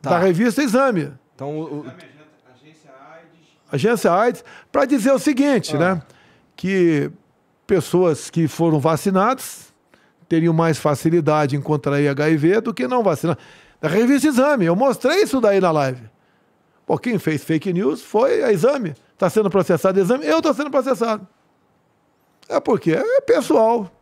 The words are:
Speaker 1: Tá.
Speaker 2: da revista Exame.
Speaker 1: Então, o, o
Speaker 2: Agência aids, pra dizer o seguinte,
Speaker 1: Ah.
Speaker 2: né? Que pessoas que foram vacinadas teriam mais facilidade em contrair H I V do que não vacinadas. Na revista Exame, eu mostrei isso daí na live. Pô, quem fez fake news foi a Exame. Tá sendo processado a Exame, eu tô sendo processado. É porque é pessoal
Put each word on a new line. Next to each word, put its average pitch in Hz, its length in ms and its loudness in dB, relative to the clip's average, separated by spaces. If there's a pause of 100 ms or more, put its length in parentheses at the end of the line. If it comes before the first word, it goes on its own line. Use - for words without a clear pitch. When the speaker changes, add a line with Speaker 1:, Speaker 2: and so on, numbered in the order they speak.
Speaker 1:
Tá. 143 80 -4
Speaker 2:
da 175 80 2
revista 190 440 2
Exame. 220 500 0 (220)
Speaker 1:
Então, 143 240 -10
o, 151 220 -10
o 139 60 -16 (1900)
Speaker 2:
Agência 185 400 0
aids, 214 320 0 (280)
pra 277 120 2
dizer 262 280 2
o 269 60 2
seguinte, 269 580 0
Speaker 1:
Ah. - 20 0 (180)
Speaker 2:
né? 156 60 -8 (540)
Que 170 540 0 (560)
pessoas 175 600 0
que 165 200 -2
foram 160 320 0
vacinadas 190 920 -2 (560)
teriam 165 240 0
mais 165 260 0
facilidade 151 800 0
em 143 40 -4
contrair 143 480 -2
H 143 220 -2
I 160 60 2
V 170 240 2
do 220 140 -6
que 247 140 -6
não 247 140 0
vacinadas. 170 400 -2 (380)
Na 156 80 -2
revista 240 400 2
Exame, 262 380 2
eu 170 100 2
mostrei 269 460 0
isso 269 180 -2
daí 202 200 2
na 185 100 2
live. 135 320 -2 (840)
Pô, 151 140 -2
quem 233 200 -4
fez 156 260 -4
fake 160 280 -2
news 185 300 -2
foi 247 400 0
a 240 100 2
Exame. 202 420 0 (220)
Tá 180 140 0
sendo 214 200 0
processado 190 480 2
a 196 40 2
Exame, 247 240 0
eu 311 160 2
tô 320 100 0
sendo 277 180 -4
processado. 226 560 -2 (1200)
É - 100 -2
porque 185 340 0
é 480 280 0
pessoal 233 680 0 (140)